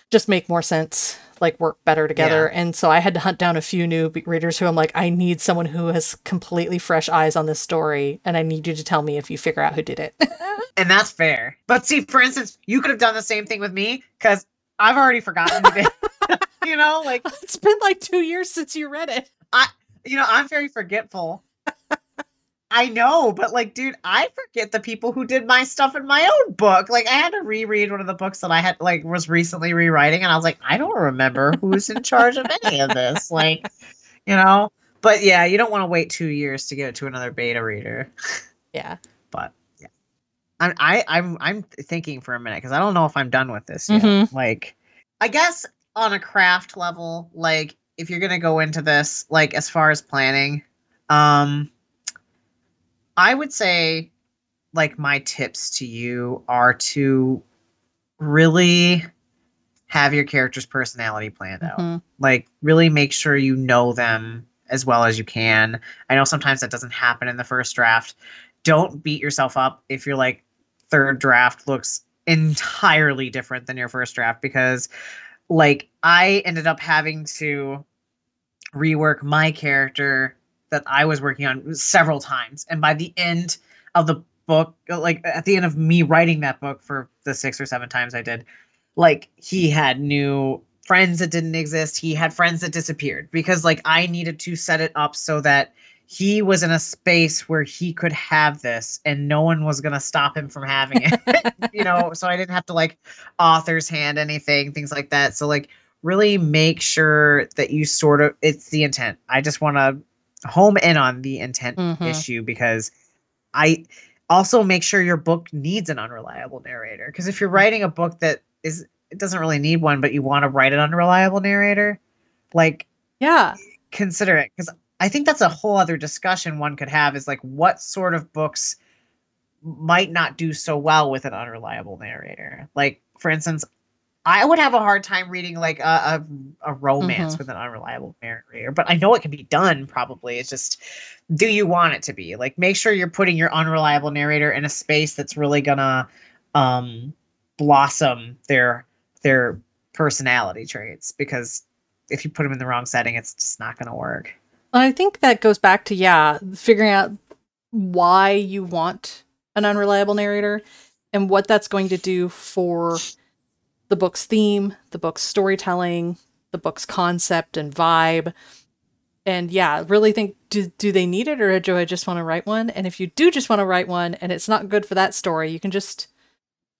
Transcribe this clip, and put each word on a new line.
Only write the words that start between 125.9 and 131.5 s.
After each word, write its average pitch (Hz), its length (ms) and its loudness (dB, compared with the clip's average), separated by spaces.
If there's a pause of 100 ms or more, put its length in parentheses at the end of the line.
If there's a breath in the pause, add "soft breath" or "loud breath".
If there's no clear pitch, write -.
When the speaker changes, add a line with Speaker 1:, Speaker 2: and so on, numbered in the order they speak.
Speaker 2:
discussion 156 640 -6
one 147 180 -6
could 135 120 -8
have, 147 260 2
is, 135 120 -10
like, 139 140 -6
what 143 400 -2
sort 180 320 -4
of 160 200 -6
books 156 420 -6 (840)
might 165 500 -2
not 165 260 -2
do 160 160 -4
so 151 240 -4
well 151 340 2
with 131 140 -6
an 127 80 -8
unreliable 110 640 -12